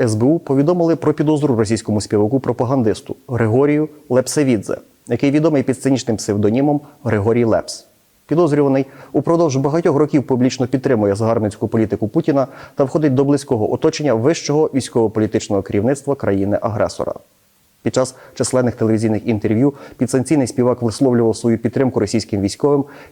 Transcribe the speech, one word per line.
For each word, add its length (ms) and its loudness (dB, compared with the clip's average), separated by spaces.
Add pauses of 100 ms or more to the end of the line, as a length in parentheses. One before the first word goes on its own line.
С 140 0
Б 80 -2
У 160 2
повідомили 580 0
про 180 0
підозру 420 0
російському 440 0
співаку-пропагандисту 1160 -2 (120)
Григорію 600 2 (200)
Лепсевідзе, 680 0 (320)
який 220 0
відомий 320 2
під 140 -2
сценічним 400 -2
псевдонімом 640 0 (240)
Григорій 400 2
Лепс. 420 -2 (400)
Підозрюваний 600 2 (260)
упродовж 440 0
багатьох 400 0
років 300 0
публічно 400 0
підтримує 480 0
загарбницьку 540 -2
політику 400 -2
Путіна 380 0 (280)
та 100 0
входить 300 0
до 100 4
близького 480 0
оточення 420 0
вищого 600 0
військово-політичного 880 0
керівництва 520 -2
країни-агресора. 1000 -2 (680)
Під 120 -4
час 200 -2 (200)
численних 400 0
телевізійних 520 0
інтерв'ю 460 0 (240)
підсанкційний 500 0
співак 360 -2
висловлював 540 2
свою 220 0
підтримку 420 -2
російським 400 -2
військовим, 440 0 (280)